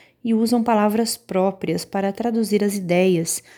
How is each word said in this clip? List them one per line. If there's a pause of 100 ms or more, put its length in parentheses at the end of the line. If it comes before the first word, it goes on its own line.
(220)
e
usam
palavras
próprias
para
traduzir
as
ideias (160)